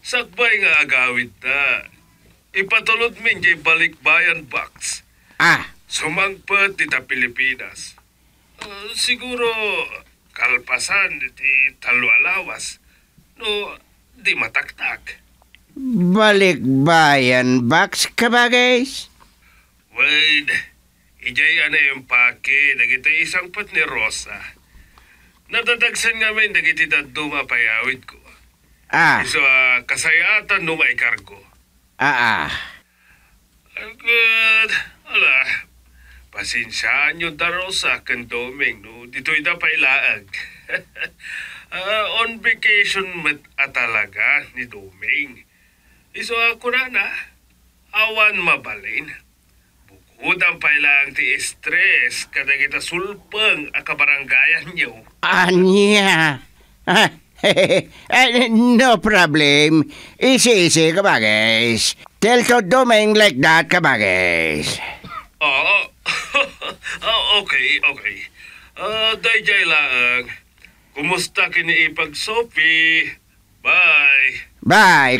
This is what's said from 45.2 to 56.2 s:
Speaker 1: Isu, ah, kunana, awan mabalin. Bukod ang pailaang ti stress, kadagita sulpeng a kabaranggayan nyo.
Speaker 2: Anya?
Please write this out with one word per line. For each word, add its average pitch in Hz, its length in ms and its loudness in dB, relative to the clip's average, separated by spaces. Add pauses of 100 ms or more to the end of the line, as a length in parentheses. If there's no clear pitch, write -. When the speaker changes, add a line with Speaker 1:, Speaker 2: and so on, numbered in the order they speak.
Speaker 1:
Isu, 220 240 -8
ah, 233 240 -2
kunana, 247 480 -2 (880)
awan 214 480 0
mabalin. 117 640 -6 (800)
Bukod - 560 -6
ang 170 160 -2
pailaang 143 560 0
ti 131 240 -2
stress, 156 880 -2
kadagita 139 560 -2
sulpeng 190 880 -4
a 147 80 -6
kabaranggayan 143 960 0
nyo. 127 240 -6 (240)
Speaker 2:
Anya? 185 1200 4 (400)